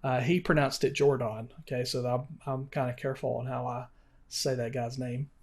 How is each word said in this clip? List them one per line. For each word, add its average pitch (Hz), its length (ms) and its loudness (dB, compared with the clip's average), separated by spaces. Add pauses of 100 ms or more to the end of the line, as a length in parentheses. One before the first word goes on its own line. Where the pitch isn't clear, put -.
uh, 127 180 2
he 160 180 4
pronounced 151 440 4
it 131 100 4
Jordan. 123 580 2 (100)
Okay, 123 240 -2
so 123 200 -2
I'm, 123 200 0 (260)
I'm 135 160 -4
kinda 131 260 -2
careful 135 440 -2
on 127 80 -4
how 123 220 -4
I 123 180 -6 (440)
say - 260 -2
that 120 180 -2
guy's 123 240 -4
name. 127 320 -4 (140)